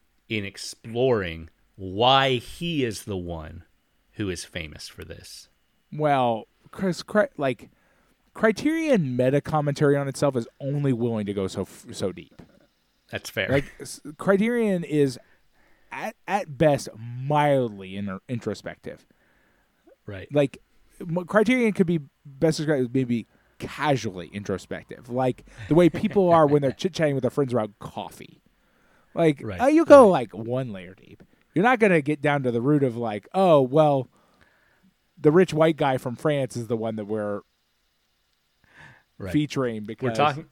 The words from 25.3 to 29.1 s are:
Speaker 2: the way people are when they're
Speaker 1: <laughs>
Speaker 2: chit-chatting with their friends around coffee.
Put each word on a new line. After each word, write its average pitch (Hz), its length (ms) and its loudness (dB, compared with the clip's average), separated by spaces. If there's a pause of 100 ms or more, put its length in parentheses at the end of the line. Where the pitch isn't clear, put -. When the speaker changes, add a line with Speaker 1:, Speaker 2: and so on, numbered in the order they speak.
Speaker 2:
the 151 60 0
way 170 160 6
people 190 400 0
are 165 160 8
when 147 160 4
they're 135 100 0
Speaker 1:
<laughs> - 20 -10
Speaker 2:
chit-chatting 156 420 -2
with 127 80 -2
their 123 80 0
friends 135 240 -2
around 107 240 -4
coffee. - 640 -14 (720)